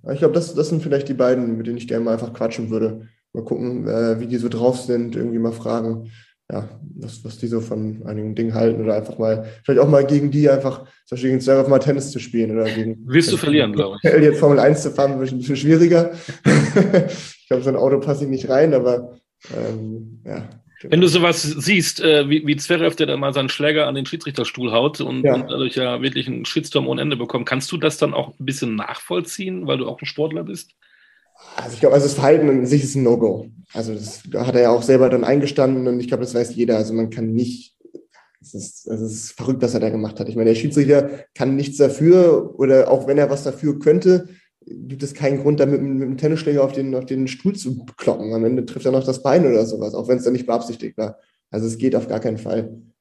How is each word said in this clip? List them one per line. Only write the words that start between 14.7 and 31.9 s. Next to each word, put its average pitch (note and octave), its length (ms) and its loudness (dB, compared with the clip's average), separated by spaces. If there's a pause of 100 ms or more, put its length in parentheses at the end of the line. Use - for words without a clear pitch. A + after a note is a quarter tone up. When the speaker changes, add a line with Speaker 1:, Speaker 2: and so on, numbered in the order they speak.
Speaker 1:
zu D3 80 -4
fahren, C#3 280 0
wird C3 140 -4
ein C3 60 -6
bisschen C3 180 -4
schwieriger. E3 560 4 (320)
<laughs> - 640 4 (360)
Ich - 40 -20
glaub, B2+ 140 0
so C3+ 60 0
ein B2+ 80 0
Auto C3+ 240 2
passt C#3+ 220 -2
ihm C3+ 80 -4
nicht C3 180 -4
rein, D3 240 4
aber, B2 460 0 (360)
ähm, A2+ 680 -10
ja. - 240 -12 (340)
Speaker 2:
Wenn E3+ 200 2
du F3+ 60 6
sowas E3+ 340 2
siehst, D3+ 580 -2
äh, D3+ 300 4
wie, D3+ 160 0
wie D3 100 0
Zverev, E3+ 400 0
der D#3 100 0
dann C#3 140 -4
mal C#3 140 -2
seinen C3+ 160 -2
Schläger D3+ 360 0
an C#3 80 -4
den C3+ 120 -6
Schiedsrichterstuhl B2+ 680 -6
haut C3 300 0
und, B2+ 220 -4
Speaker 1:
Ja. C3+ 100 4
Speaker 2:
und B2+ 160 -4
dadurch C3 260 -4
ja B2 240 -2
wirklich C3 260 -4
einen B2 200 -8
Shitstorm C#3+ 420 -2
ohne C3 140 -2
Ende D3 140 -2
bekommt, A#2+ 300 -4
kannst C3 240 -4
du F3+ 60 -8
das D3 220 -2
dann - 160 0
auch - 140 -4
ein - 180 -14
bisschen C3 300 -4
nachvollziehen, F3+ 920 -8
weil C#3 100 0
du B2+ 100 -4
auch B2+ 140 -10
ein C#3+ 60 -12
Sportler D#3 380 -6
bist? F#3 260 -14 (840)
Speaker 1:
Also A#2+ 180 -10
ich - 60 -8
glaub, C#3 120 6